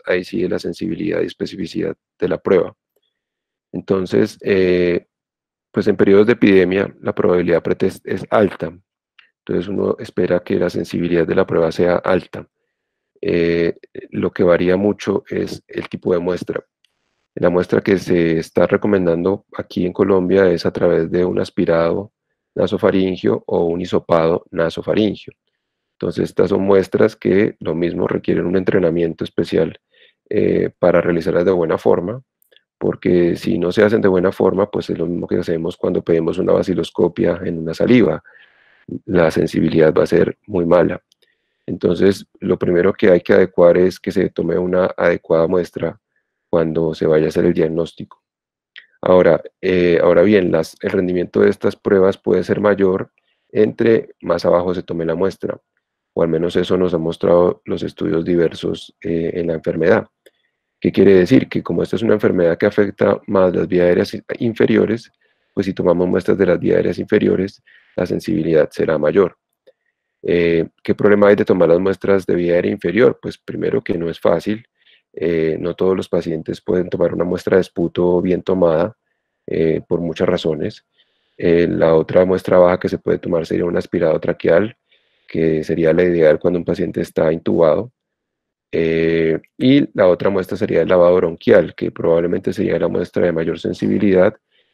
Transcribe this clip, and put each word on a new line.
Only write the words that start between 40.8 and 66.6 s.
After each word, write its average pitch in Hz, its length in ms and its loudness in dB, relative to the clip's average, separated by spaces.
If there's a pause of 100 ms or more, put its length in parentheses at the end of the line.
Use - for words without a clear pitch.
Entonces, 92 580 0 (140)
lo 95 180 -2
primero 87 360 0
que 98 180 2
hay 90 100 4
que - 120 0
adecuar 90 440 4
es 92 220 0
que 95 120 -8
se 90 200 -2
tome 85 260 -4
una 90 280 0 (120)
adecuada 85 480 0
muestra 85 540 -4 (500)
cuando 80 440 0
se 82 120 -4
vaya 80 200 2
a - 20 0
hacer 90 160 -2
el 87 100 2
diagnóstico. 82 720 -4 (800)
Ahora, 85 420 4 (160)
eh, 90 420 2
ahora 87 200 4
bien, 95 280 4
las, 82 320 -2
el 98 100 -4
rendimiento 90 500 -2
de 101 80 4
estas 101 260 -4
pruebas 98 420 2
puede 92 280 -2
ser 104 160 -4
mayor 98 500 0 (400)
entre 113 680 0
más 87 240 -2
abajo 90 280 2
se 90 80 -8
tome 82 220 -8
la 82 100 -4
muestra, 90 460 -6 (540)
o 85 100 0
al 85 60 0
menos 85 260 -2
eso 90 220 -2
nos 90 160 0
han 80 80 -2
mostrado 87 640 0
los 90 180 -6
estudios 85 400 -4
diversos, 87 800 -2
eh, 82 320 -4
en 85 140 -6
la 82 80 -2
enfermedad. 87 520 0 (720)
¿Qué 95 140 0
quiere 98 220 6
decir? 92 340 4
Que - 120 -4
como 87 220 -4
esta 90 140 -4
es 101 40 -4
una 110 120 2
enfermedad 90 440 0
que - 80 0
afecta 104 600 0
más 92 260 2
las 87 140 -2
vías 90 200 2
aéreas 101 300 0 (220)
inferiores, 113 720 0 (420)
pues 98 120 -4
si 95 80 -4
tomamos 90 340 0
muestras 95 300 0
de 95 80 2
las 87 160 0